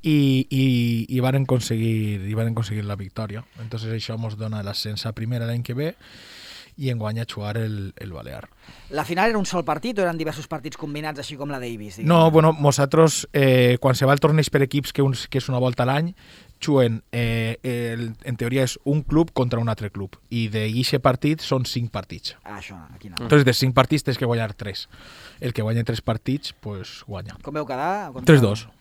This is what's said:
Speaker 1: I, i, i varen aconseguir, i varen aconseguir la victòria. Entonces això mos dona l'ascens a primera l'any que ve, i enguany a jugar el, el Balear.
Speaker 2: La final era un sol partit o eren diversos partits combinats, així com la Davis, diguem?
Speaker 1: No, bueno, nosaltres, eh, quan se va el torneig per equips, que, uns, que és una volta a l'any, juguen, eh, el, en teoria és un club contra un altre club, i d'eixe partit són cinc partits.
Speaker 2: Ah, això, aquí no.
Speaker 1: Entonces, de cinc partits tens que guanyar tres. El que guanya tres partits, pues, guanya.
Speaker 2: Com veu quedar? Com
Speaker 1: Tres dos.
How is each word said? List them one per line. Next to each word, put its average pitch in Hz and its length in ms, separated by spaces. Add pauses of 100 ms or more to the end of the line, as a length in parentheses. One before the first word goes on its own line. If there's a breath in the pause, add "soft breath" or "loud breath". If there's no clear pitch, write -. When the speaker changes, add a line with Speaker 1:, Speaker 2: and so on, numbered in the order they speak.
Speaker 1:
I, 139 460
i, 135 140 (480)
i 127 80
varen 131 240
aconseguir, 113 800
i 104 80
varen 113 220
aconseguir 107 320
la 101 80
victòria. 101 480 (160)
Entonces 113 340
això 113 240
mos 110 220
dona 110 240
l'ascens 104 420
a 110 60
primera 117 340
l'any 120 180
que 123 120
ve, 151 160 (880 loud breath)
i 135 120
enguany 110 300
a 113 100
jugar 104 300
el, 107 380
el 95 180
Balear. 62 320 (420 loud breath)
Speaker 2:
La 151 160
final 185 240
era 220 80
un 190 80
sol 175 220
partit 202 320
o 185 60
eren 165 120
diversos 156 300
partits 147 320
combinats, 147 400
així 147 180
com 143 140
la 135 80
Davis, 107 400
diguem? 147 80
Speaker 1:
No, 165 240
bueno, 160 260
nosaltres, 143 760
eh, 127 500
quan 131 160
se 135 80
va 139 80
el 135 80
torneig 156 260
per 139 140
equips, 135 320
que, 139 80
uns, 139 240
que 139 160
és - 80
una 127 80
volta 123 240
a 123 80
l'any, 160 220 (500 loud breath)
juguen, 123 380 (100)
eh, 117 500
el, 120 460 (160)
en 123 160
teoria 131 240
és - 220
un 143 180
club 160 300
contra 123 260
un 117 100
altre 107 220
club, 98 240 (140)
i 117 200
d'eixe 110 540
partit 147 420
són 127 240
cinc 120 240
partits. - 480
Speaker 2:
Ah, 101 160
això, 92 220 (160)
aquí 101 160
no. - 80
Speaker 1:
Entonces, 131 260
de 123 80
cinc 131 240
partits 135 300
tens 127 100
que 131 80
guanyar 113 300
tres. 101 320 (540 loud breath)
El 123 120
que 113 80
guanya 113 220
tres 117 180
partits, 131 520
pues, - 520
guanya. 101 380
Speaker 2:
Com 143 100
veu 151 140
quedar? 165 480
Com 127 100
Speaker 1:
Tres 147 160
dos. 110 260 (140)